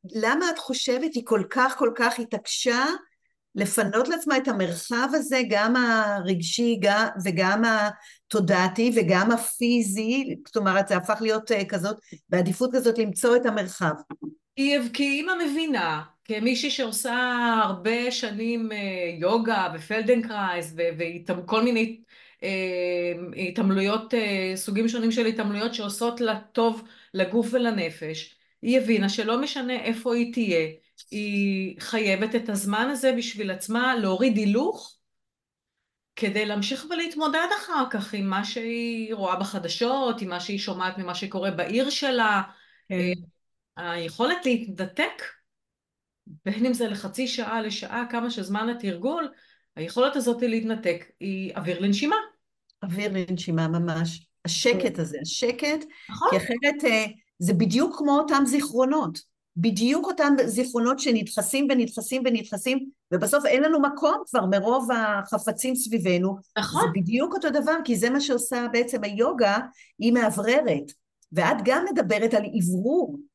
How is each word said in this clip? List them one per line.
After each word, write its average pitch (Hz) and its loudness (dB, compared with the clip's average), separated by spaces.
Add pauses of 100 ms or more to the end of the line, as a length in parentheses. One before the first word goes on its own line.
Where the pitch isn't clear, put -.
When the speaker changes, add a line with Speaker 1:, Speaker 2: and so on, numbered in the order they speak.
(140)
Speaker 1:
למה 269 2
את 320 -4
חושבת 262 -2
היא 233 -2
כל 214 2
כך, 262 2
כל 233 4
כך 226 2
התעקשה 240 0 (720)
לפנות 202 2
לעצמה 330 0
את 269 0
המרחב 208 -2
הזה, 269 0
גם 214 4
הרגשי, 214 2
ג-, 202 4 (160)
וגם 190 2
התודעתי, 208 2
וגם 190 4
הפיזי, 233 0 (100)
זאת - -6
אומרת, 196 2
זה 196 2
הפך 208 0
להיות, 220 0
אה, 202 0
כזאת, 196 -4 (320)
בעדיפות 185 2
כזאת 240 4
למצוא 226 4
את 247 4
המרחב. 185 -2 (640)
Speaker 2:
היא, 285 2 (160)
כי 277 0
אמא 349 -2 (120)
מבינה, 262 0 (220)
כמישהי 233 0
שעושה 240 -2 (500)
הרבה 220 0
שנים, 226 -4
אה, 214 -6 (420)
יוגה 208 2
ופלדנקרייז, 208 -2
ו-, 165 -2
והתאמ-, 170 -6
כל 220 2
מיני, 226 0 (420)
אה, 180 -4
התעמלויות, 196 0
אה, 196 -2
סוגים 208 -2
שונים 226 0
של 233 2
התעמלויות 220 -2
שעושות 233 -4
לה 220 0 (140)
טוב 226 2 (320)
לגוף 190 0
ולנפש, 170 -2 (260)
היא 247 4
הבינה 208 4
שלא 226 0
משנה 254 -4
איפה 233 -2
היא 240 0
תהיה, 180 2 (440)
היא 202 -2
חייבת 214 0
את 226 -2
הזמן 208 -2
הזה 262 2
בשביל 214 -4
עצמה, 240 -2
להוריד 202 2
הילוך, 220 0 (1160)
כדי 214 -2
להמשיך 208 -4
ולהתמודד 320 -2 (120)
אחר 330 -2
כך 202 -6
עם 196 -2
מה 196 0
שהיא 233 -6
רואה 190 -2
בחדשות, 226 -2
עם 190 -6
מה 175 -6
שהיא 202 -6
שומעת 185 -4
ממה 180 -6
שקורה 196 -4
בעיר 208 -2
שלה. 233 0 (460)
Speaker 1:
כן. 190 -4
Speaker 2:
אה, 175 -6
היכולת 226 -2
להתנתק, 220 -2 (1040)
בין 208 -2
אם 247 2
זה 240 -2
לחצי 202 -6
שעה, 226 -4
לשעה, 214 -6
כמה 240 -4
שזמן 208 -4
התרגול, 240 -4 (480)
היכולת 247 0
הזאת 240 0
להתנתק 220 -2 (160)
היא 190 -6
אוויר 170 -4
לנשימה. 202 2 (640)
Speaker 1:
אוויר 196 -4
לנשימה 175 -2
ממש. 165 -2 (160)
השקט 190 0
Speaker 2:
כן. 175 -4
Speaker 1:
הזה, 147 -4
השקט, 294 -2 (260)
Speaker 2:
נכון. - 0
Speaker 1:
כי 190 4
אחרת, 285 0
אה, 220 2 (320)
זה 180 2
בדיוק 214 2
כמו 294 2
אותם 285 4
זיכרונות. 262 0 (200)
בדיוק 226 2
אותם 302 4 (100)
זיכרונות 247 0
שנדחסים 247 0
ונדחסים 247 0
ונדחסים, 240 0 (260)
ובסוף 240 2
אין 262 4
לנו 311 4
מקום 285 2
כבר 226 0
מרוב 220 2
החפצים 214 -2
סביבנו. 190 2 (220)
Speaker 2:
נכון. 277 0
Speaker 1:
זה 196 2
בדיוק 240 0
אותו 330 0
דבר, 285 2
כי 240 2
זה 220 2
מה 277 2
שעושה 240 0
בעצם 240 0
היוגה, 220 2 (400)
היא 226 4
מאווררת. 233 2 (400)
ואת 175 2
גם 277 4
מדברת 226 2
על 208 4
אוורור. 226 0 (160)